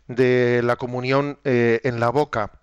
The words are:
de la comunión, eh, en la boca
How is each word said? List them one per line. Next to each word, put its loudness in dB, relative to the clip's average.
de 2
la 0
comunión, -4
eh, 2
en -2
la 2
boca -2